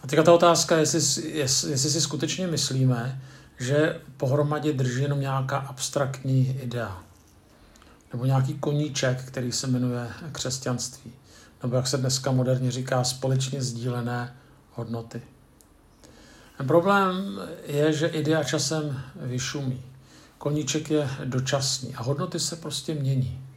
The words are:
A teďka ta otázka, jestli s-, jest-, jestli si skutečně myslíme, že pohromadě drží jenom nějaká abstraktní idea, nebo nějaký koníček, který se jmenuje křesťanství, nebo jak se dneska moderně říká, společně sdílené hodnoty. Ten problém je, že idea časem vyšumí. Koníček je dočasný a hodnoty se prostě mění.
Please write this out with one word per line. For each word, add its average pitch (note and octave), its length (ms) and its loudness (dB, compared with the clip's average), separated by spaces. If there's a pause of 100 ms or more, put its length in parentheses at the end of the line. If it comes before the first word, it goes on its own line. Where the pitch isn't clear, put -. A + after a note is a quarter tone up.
A - 40 -10
teďka D#3 160 6
ta E3+ 100 10
otázka, E3+ 440 6
jestli D3+ 240 2
s-, - 160 0
jest-, D#3+ 520 -2
jestli C#3 200 0
si D#3 120 0
skutečně D#3+ 460 -2
myslíme, C3 720 0 (380)
že D3 420 2 (160)
pohromadě D3 560 2
drží B2+ 280 0
jenom C#3 180 0
nějaká C3+ 380 -2
abstraktní C3 1040 0
idea, A2+ 420 -6 (1080)
nebo A#2+ 120 -4
nějaký C3+ 280 2
koníček, D3 680 0
který B2 280 -6
se - 160 -4
jmenuje B2 400 0 (240)
křesťanství, - 800 -6 (520)
nebo B2 120 -2
jak B2+ 120 2
se D3 100 0
dneska C3 340 0
moderně B2+ 400 2
říká, B2+ 320 0
společně C3 580 0
sdílené A#2+ 720 -4 (380)
hodnoty. A#2 480 -8 (1400)
Ten C3+ 100 -4
problém F#3+ 760 4 (240)
je, D3 280 2
že D3+ 140 2
idea D#3 360 2
časem D3 580 -2 (140)
vyšumí. C3 680 -4 (540)
Koníček D3 520 -2
je D3+ 200 2 (160)
dočasný C3 680 -2
a B2 80 -8
hodnoty C#3+ 360 -2
se E3 160 -4
prostě D#3 380 -6
mění. C3+ 500 0 (140)